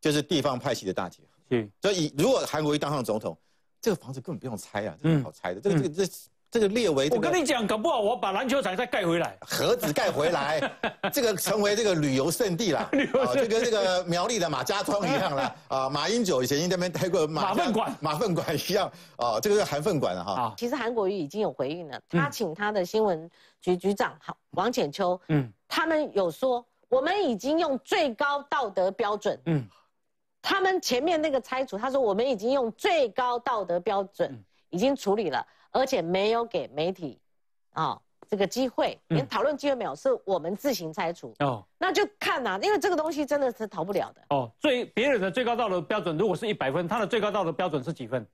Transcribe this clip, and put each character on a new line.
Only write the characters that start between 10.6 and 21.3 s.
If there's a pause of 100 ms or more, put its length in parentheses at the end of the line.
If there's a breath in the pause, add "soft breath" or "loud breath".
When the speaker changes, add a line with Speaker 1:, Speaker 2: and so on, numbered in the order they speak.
Speaker 2:
<laughs>
Speaker 1:
这
个
成
为
这
个
旅
游
胜
地
啦，
Speaker 2:
<laughs>
旅
游
胜
地。
Speaker 1:
啊，
就
跟
这
个
苗
栗
的
马
家
庄
一
样
啦，
Speaker 2:
<laughs>
Speaker 1:
啊，
马
英
九
以
前
在
那
边
待
过
马
家，
Speaker 2:
马 (100)
粪
馆。
Speaker 1:
马
粪
馆
一
样， (300 loud breath)
啊，
这
个
是
韩
粪
馆
了
哈。
Speaker 2:
啊。
Speaker 3:
其
实
韩
国
瑜
已
经